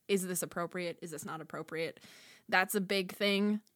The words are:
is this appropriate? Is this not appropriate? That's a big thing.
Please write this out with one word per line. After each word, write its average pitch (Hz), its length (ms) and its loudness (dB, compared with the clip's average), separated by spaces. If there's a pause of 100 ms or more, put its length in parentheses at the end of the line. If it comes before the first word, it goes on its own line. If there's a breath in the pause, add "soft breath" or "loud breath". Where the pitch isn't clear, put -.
is 190 180 2
this 180 160 -2
appropriate? 170 600 -4
Is 175 80 -10
this 151 140 -8
not 160 160 -8
appropriate? 160 600 -6 (480 loud breath)
That's 190 260 4
a 208 60 2
big 190 320 0
thing. 208 480 2 (160)